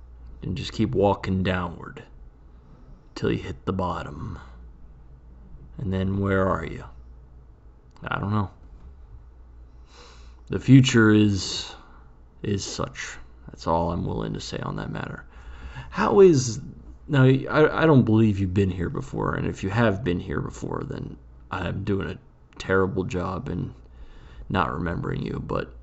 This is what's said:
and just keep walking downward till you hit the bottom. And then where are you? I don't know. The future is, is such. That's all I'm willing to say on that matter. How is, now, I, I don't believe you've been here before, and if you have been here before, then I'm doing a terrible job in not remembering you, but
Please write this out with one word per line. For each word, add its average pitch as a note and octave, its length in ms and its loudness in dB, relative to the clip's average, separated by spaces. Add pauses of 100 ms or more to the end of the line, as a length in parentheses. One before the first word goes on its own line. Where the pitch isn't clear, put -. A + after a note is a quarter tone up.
(440)
and F#2+ 120 -6
just - 180 -8
keep G#2+ 180 0
walking F#2+ 500 2
downward F2 640 -4 (1120)
till A2+ 160 0
you A2+ 80 -2
hit - 260 -10
the - 80 -2
bottom. E2 640 -6 (1400)
And F#2 120 -4
then F#2+ 280 -2
where F#2+ 280 2
are E2+ 180 -2
you? - 180 -10 (1200)
I - 160 -4
don't G2+ 120 -2
know. G#2 200 0 (2000)
The G2 100 -2
future B2+ 500 8
is, G#2+ 640 2 (680)
is G2+ 200 -2
such. - 540 -8 (300)
That's - 180 -14
all E2+ 260 0
I'm F2+ 140 -4
willing A1 300 -4
to - 40 -6
say - 200 -8
on G1+ 160 -6
that G1+ 160 -8
matter. - 340 -10 (640)
How G#3 300 2
is, C#3+ 400 8 (480)
now, C#3 160 4
I, C3 600 4
I - 20 4
don't C#3 180 8
believe G#2+ 360 4
you've F#2+ 140 0
been G2 160 4
here F2 200 -4
before, F#2 460 -4
and F2+ 120 -2
if F2 160 -6
you F#2+ 60 -2
have G#2+ 340 0
been F2 160 0
here F#2 220 -4
before, - 460 -8
then - 300 -10 (320)
I'm F#2+ 340 -6
doing F#2+ 260 -2
a - 100 -10 (400)
terrible F#2+ 440 0
job F2+ 460 -6
in F#2 240 -6 (760)
not C#2+ 240 0
remembering E2+ 500 -4
you, - 160 -6
but - 440 -6